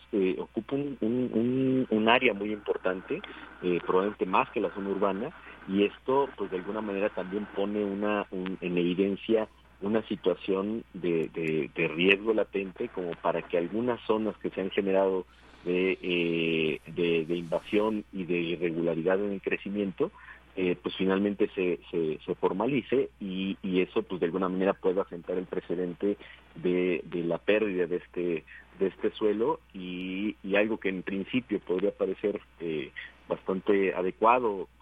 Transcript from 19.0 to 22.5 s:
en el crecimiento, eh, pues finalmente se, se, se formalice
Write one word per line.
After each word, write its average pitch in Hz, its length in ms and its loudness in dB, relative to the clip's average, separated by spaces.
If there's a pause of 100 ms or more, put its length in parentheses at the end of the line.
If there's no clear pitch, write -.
en 101 140 -2
el 98 100 -8
crecimiento, 101 680 -2 (420)
eh, 90 260 0
pues - 140 -6
finalmente 98 640 2
se, 90 240 0 (100)
se, 80 340 -2
se 87 120 -4
formalice 120 840 0